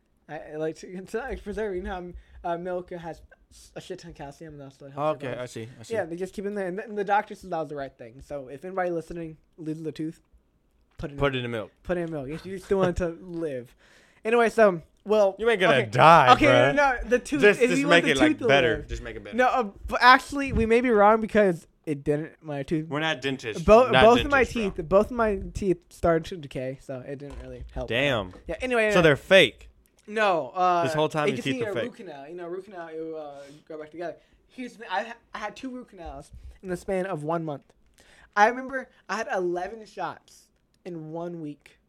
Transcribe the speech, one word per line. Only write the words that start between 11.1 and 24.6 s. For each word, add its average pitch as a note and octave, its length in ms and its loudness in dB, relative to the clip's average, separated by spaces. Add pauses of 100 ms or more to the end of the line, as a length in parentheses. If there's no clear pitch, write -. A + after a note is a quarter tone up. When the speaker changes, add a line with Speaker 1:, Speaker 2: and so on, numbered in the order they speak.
Speaker 1:
in C#3+ 60 -14
Speaker 2:
Put C#3 160 0
it B2+ 80 -4
in A#2+ 80 -6
milk. G#2+ 200 -8 (120)
Speaker 1:
Put F3+ 140 -4
it F3+ 40 -4
in E3 100 -6
milk C#3 180 -8
if D#3+ 160 -12
you F#3+ 140 -12
still G3 200 -2
want F3+ 180 0
to F3+ 100 -2
<laughs> E3+ 140 -10
live. D#3+ 540 -10 (480)
Anyway, A3+ 260 2
so, G3+ 320 4 (240)
well, G3+ 340 4
Speaker 2:
You A3+ 100 0
ain't A3 100 2
gonna E3 180 6
Speaker 1:
okay. A#2 120 2
Speaker 2:
die, C#3+ 440 8
Speaker 1:
Okay, - 120 4
Speaker 2:
bruh. C4+ 300 6
Speaker 1:
no, C#4+ 160 4
no, A#3 180 -4
the B3 100 2
tooth. C#4 220 -4
Speaker 2:
Just, G#3 200 6
Speaker 1:
If B3 100 4
Speaker 2:
just C4+ 100 2
Speaker 1:
you C#4 60 0
Speaker 2:
make - 160 6
Speaker 1:
want D#3+ 80 2
Speaker 2:
it, C#3 40 4
Speaker 1:
the C3+ 40 0
Speaker 2:
like, D#4 140 6
Speaker 1:
tooth - 60 -6
to C4+ 80 -2
Speaker 2:
better. B2 300 4
Speaker 1:
live. G#2 100 -10
Speaker 2:
Just A#2 140 -10
make A#2 140 -12
it G#2+ 80 -14
better. G#2 140 -12
Speaker 1:
No, B3+ 100 4
uh, B3 160 0 (240)
but B3 140 -4
actually, C4 520 6
we A3+ 140 2
may A#3 140 4
be B3 100 2
wrong G#3+ 300 6
because G3+ 440 2 (200)
it C#3+ 180 -6
didn't. D3 300 -2 (100)
My C#3+ 200 -8
tooth. D#3 260 -4
Speaker 2:
We're C#3+ 100 -4
not D#3 220 -2
dentists. C3 420 -6
Speaker 1:
Bo-, A3+ 260 8
Speaker 2:
Not C3 140 6
Speaker 1:
both A#3+ 220 8
of C#4+ 40 -4
my C#4 140 4
Speaker 2:
dentists, - 100 -6
bro. G#3+ 180 -2